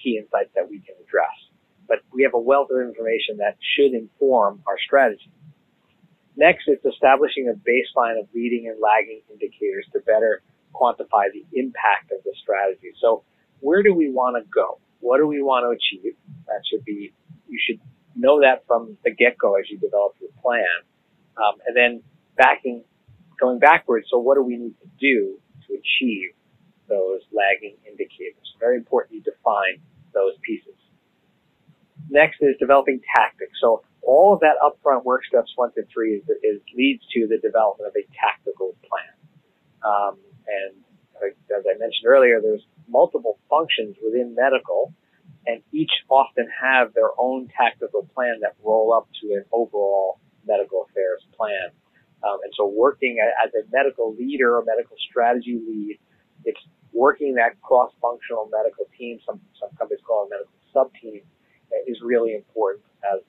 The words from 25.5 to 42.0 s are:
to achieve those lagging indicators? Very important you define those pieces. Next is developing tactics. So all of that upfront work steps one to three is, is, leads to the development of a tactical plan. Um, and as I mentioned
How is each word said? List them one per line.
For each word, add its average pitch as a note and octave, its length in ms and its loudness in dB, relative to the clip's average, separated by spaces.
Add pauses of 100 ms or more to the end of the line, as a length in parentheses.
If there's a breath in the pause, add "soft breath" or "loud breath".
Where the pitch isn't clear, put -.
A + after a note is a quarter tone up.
to G2+ 60 -12
achieve G2 640 -4 (520)
those F#2+ 360 -2 (100)
lagging G2+ 440 0 (120)
indicators? F#2 560 -12 (160)
Very B2 160 2
important A#2+ 380 -4
you G#2+ 80 -16
define G2 580 -2 (320)
those G2 300 0
pieces. - 340 -12 (1300)
Next D3+ 320 4
is C#3 180 4
developing C3+ 400 4 (160)
tactics. - 360 0 (100)
So A2+ 200 2 (200)
all F3 320 6
of - 60 0
that D3+ 220 4
upfront C#3 420 0
work B2+ 200 -2
steps - 320 -2
one B2 160 -2
to A2 180 -6
three A2 260 -2
is, G2 80 -12 (180)
is, G#2+ 180 -2 (160)
leads C3 260 0 (120)
to A2+ 120 0
the G#2+ 120 -2
development G#2+ 500 -2
of - 80 -10
a G2+ 160 -2
tactical F#2+ 720 -6
plan. - 320 -10 (640)
Um, G2+ 360 -2 (280)
and G2 320 -8 (720)
as G2+ 160 -4
I F#2+ 100 2
mentioned A2+ 300 -4